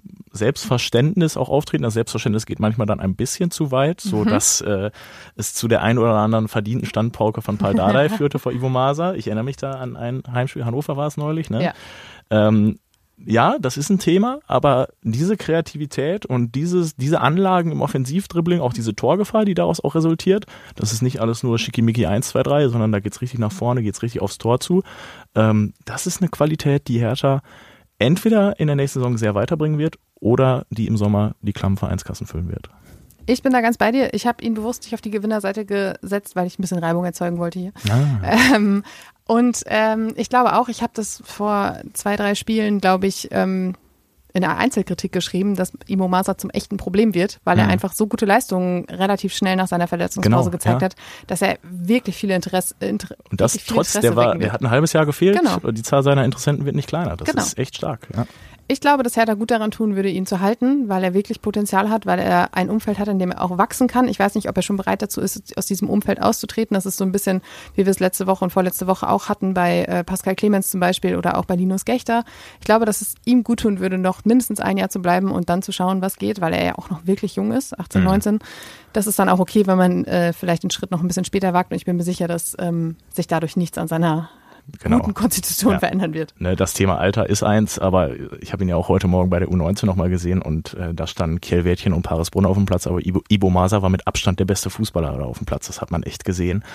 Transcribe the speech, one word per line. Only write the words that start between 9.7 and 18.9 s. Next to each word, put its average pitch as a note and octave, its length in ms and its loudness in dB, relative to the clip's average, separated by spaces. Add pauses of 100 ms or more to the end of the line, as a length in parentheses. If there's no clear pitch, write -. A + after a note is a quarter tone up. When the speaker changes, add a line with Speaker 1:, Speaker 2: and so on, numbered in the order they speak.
Speaker 1:
an B2+ 220 -10
ein B2 360 -6
Heimspiel, B2 340 -4
Hannover C3+ 320 -4
war D3 100 -2
es D3 100 -6
neulich, D3+ 340 -4
ne? A#2 120 0
Speaker 2:
Ja. E3 100 -2 (580)
Speaker 1:
Ähm, G#2+ 480 4 (460)
ja, C#3 340 4
das C3 160 -2
ist C#3+ 140 -4
ein F#3+ 100 4
Thema, G#3 480 2
aber C3 400 2 (160)
diese D3+ 320 0
Kreativität D#3 920 -4
und A#2+ 300 -2
dieses, E3+ 400 0
diese D3 240 0
Anlagen F3 540 2
im C#3 80 -2
Offensivdribbling, E3 800 0
auch B2 100 0
diese A2+ 240 -4